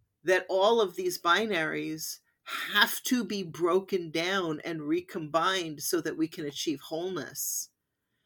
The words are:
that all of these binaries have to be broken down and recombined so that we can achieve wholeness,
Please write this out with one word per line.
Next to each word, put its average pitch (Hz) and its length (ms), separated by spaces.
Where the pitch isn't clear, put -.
that 180 280
all 208 300
of 185 140
these 180 260
binaries 160 1000
have 208 300
to 247 200
be 196 180
broken 170 680
down 165 540
and 156 240
recombined 165 920
so 165 220
that 156 160
we 160 100
can 160 160
achieve 139 360
wholeness, - 920